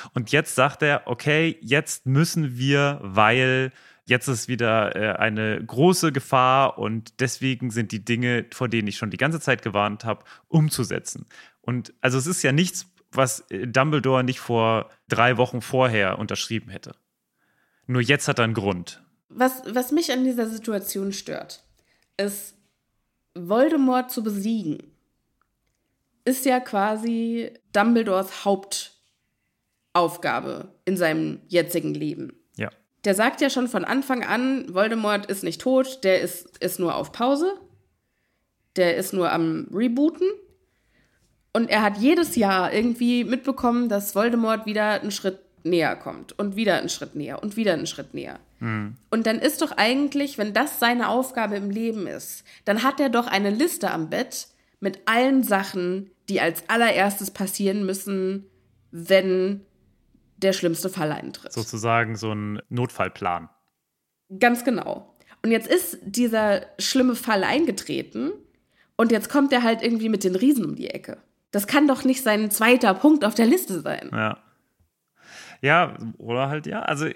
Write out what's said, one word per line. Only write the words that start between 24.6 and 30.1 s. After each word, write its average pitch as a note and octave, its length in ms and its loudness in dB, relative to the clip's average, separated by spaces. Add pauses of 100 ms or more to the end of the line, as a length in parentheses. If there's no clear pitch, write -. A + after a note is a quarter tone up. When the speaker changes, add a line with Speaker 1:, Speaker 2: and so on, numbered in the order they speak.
Speaker 2:
ist C4 220 0
ja B3+ 120 4
quasi A3+ 920 -2 (200)
Dumbledores G#3 720 2 (1500)
Hauptaufgabe D3 800 -2 (120)